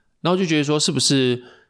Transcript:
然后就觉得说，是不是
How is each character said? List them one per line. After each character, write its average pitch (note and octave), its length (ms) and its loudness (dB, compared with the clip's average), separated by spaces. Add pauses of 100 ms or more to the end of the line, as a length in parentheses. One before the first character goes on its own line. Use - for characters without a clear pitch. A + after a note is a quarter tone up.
(220)
然 E3 100 0
后 F#3 60 2
就 F#3+ 80 0
觉 D#3+ 100 0
得 D3+ 80 2
说， D3+ 160 0
是 D#3 120 -2
不 C3+ 80 -2
是 B2+ 420 0 (280)